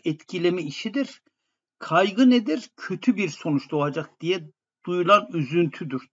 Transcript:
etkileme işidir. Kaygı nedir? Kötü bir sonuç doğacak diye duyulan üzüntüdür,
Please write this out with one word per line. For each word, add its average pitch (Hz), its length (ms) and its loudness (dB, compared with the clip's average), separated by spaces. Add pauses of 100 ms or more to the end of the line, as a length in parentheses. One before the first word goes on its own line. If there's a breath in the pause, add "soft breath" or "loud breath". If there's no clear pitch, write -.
etkileme 175 580 -2
işidir. 208 600 -6 (560)
Kaygı 202 520 4
nedir? 247 460 0
Kötü 190 400 -2
bir 190 120 -2
sonuç 143 420 -4
doğacak 147 500 -4
diye 165 300 -4 (360)
duyulan 180 460 2
üzüntüdür, 156 680 -2 (100)